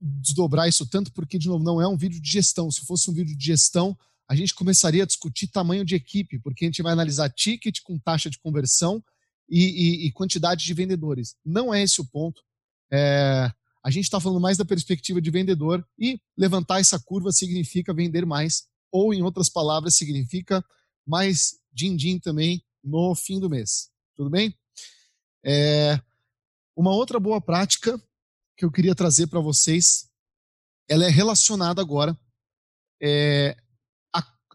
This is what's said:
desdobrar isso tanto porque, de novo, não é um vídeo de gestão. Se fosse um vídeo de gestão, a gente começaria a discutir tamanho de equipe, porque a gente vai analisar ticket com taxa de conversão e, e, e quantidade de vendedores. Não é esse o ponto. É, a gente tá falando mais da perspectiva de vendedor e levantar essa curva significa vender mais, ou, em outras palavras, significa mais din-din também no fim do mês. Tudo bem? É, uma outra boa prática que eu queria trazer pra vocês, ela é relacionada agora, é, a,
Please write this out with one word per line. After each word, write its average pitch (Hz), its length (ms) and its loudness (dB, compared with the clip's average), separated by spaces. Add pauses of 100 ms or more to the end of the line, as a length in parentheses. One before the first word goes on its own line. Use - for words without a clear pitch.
desdobrar 147 680 0
isso 160 160 2
tanto 190 280 -2
porque, 175 260 -6
de 156 80 -2
novo, 170 180 0
não 170 160 2
é 175 60 2
um 196 100 0
vídeo 170 240 -4
de 147 80 -8
gestão. 175 440 0
Se - 120 -8
fosse 180 240 -2
um 170 60 -2
vídeo 156 220 -4
de 139 100 -6
gestão, 175 500 2 (340)
a 143 60 2
gente 185 180 0
começaria 180 500 2
a - 20 0
discutir - 400 -6
tamanho 185 400 -2
de 180 80 0
equipe, 170 440 -4
porque 135 280 -4
a - 20 -2
gente 165 140 -4
vai 165 100 0
analisar 151 380 0
ticket - 520 -4
com 170 160 -8
taxa 160 300 -2
de 143 100 -10
conversão 165 640 0 (460)
e, 170 140 4 (420)
e, - 20 -2
e 135 60 0
quantidade 180 540 -2
de 175 80 -4
vendedores. 156 680 -4
Não 214 300 -2
é 202 100 2
esse 190 160 2
o 156 60 -6
ponto. 156 380 -6 (500)
É, 139 580 2 (320)
a 143 80 -2
gente 180 200 -2
tá 196 100 -2
falando 185 180 0
mais 185 200 2
da 196 80 -2
perspectiva 175 520 -2
de 165 120 0
vendedor 180 520 0 (160)
e 247 220 -2 (160)
levantar 185 420 2
essa 185 220 2
curva 190 320 -4
significa 180 640 -2
vender 170 320 0
mais, 156 420 -2 (240)
ou, 208 220 2
em 185 80 0
outras 180 260 0
palavras, 156 460 0
significa 160 680 -2 (440)
mais 180 520 0 (140)
din-din 170 460 -2
também 160 440 -2 (220)
no 165 300 0
fim 190 260 -6
do 185 80 -2
mês. 120 420 -4 (240)
Tudo 143 140 -6
bem? 196 260 0 (880)
É, 147 560 2 (800)
uma 180 140 4
outra 240 280 0
boa 208 220 0
prática 202 580 0 (600)
que 185 60 0
eu 165 60 2
queria 185 240 2
trazer 170 340 2
pra 170 120 -2
vocês, 160 720 2 (760)
ela 165 200 4
é - 20 2
relacionada 190 720 2
agora, 151 380 -2 (800)
é, 147 560 2 (560)
a, - 240 -6 (180)